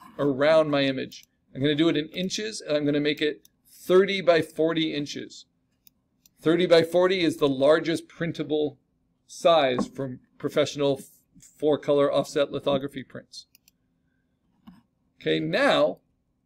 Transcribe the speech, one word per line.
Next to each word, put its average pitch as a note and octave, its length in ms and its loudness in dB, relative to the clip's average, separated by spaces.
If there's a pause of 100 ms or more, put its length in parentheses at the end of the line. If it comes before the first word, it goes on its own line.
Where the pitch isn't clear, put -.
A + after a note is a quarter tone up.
(180)
around D3 520 2
my C#3 140 0
image. C3 420 -6 (280)
I'm C3 60 -10
gonna D3 140 2
do D#3+ 160 2
it D3 80 0
in D#3 100 -4
inches, G3+ 540 -8
and D3+ 120 -4
I'm D3 120 -2
gonna D3 120 0
make D3 220 -2
it D3+ 260 -4 (220)
thirty F#3+ 540 2
by E3 180 4
forty D#3+ 540 -2
inches. C#3 500 -10 (960)
Thirty E3+ 240 2
by E3 180 6
forty F3+ 380 2
is D#3+ 160 0
the D3 120 0
largest D3 600 0
printable D3+ 680 -6 (480)
size C3+ 600 2
from C3 340 -10 (180)
professional C#3+ 600 -2
f-, - 120 -20 (480)
four-color C#3+ 520 2
offset C#3+ 400 -2
lithography C#3 540 -4
prints. - 420 -20 (1700)
Okay, D#3+ 200 -2
now, D#3+ 580 0 (460)